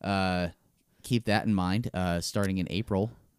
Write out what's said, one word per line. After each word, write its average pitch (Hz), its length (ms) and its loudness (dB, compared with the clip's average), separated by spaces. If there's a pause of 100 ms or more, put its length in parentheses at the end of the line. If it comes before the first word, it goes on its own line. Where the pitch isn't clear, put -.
uh, 92 480 0 (540)
keep 120 220 0
that 104 200 2
in 107 80 2
mind. 98 400 2
Uh, 90 280 0
starting 98 380 -2
in 90 100 -2
April 104 420 -2 (280)